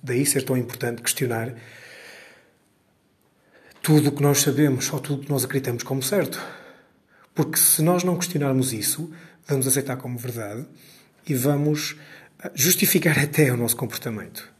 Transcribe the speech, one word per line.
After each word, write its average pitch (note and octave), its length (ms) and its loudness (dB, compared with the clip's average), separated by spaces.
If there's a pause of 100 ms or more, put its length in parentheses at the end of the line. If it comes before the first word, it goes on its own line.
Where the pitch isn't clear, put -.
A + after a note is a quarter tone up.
daí B2+ 220 0
ser C#3 180 0
tão C3 120 0
importante A#2 460 -4
questionar A2+ 540 -4 (2250)
tudo D3 280 6
o - 20 0
que C#3+ 100 -4
nós C#3+ 180 4
sabemos C3+ 540 2
ou C#3+ 60 -4
tudo C#3 220 -4
o - 40 -14
que D3 60 -6
nós C3 120 0
acreditamos B2 400 -4
como C3+ 200 -4
certo. F#3 360 -2 (920)
Porque D#3 240 -2
se - 240 4
nós F3 220 4
não F3+ 140 0
questionarmos C3+ 540 0
isso, C3 400 -4 (360)
vamos C3+ 200 0
aceitar C3 300 -2
como B2 200 -10
verdade A2+ 480 -8 (640)
e D3+ 60 -2
vamos, C#3+ 600 0 (440)
ah, - 140 -10
justificar E3 640 4
até C#3+ 340 4
o A#2+ 60 0
nosso A#2 180 0
comportamento. - 840 -8